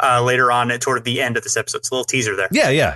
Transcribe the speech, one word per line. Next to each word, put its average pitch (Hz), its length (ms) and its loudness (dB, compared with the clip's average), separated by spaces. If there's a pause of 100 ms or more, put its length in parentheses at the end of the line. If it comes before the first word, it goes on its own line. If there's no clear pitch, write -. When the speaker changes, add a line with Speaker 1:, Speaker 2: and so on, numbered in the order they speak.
Speaker 1:
uh, 123 220 4
later 123 300 4
on 123 180 2
at, 120 80 -4
toward 123 240 -2
the 123 160 -4
end 120 160 -2
of 117 80 -4
this 104 140 -4
episode. - 220 -4
It's - 120 -8
a - 20 -4
little 127 120 -2
teaser 113 320 -2
there. 95 120 0
Speaker 2:
Yeah, 226 200 2
yeah. 131 260 2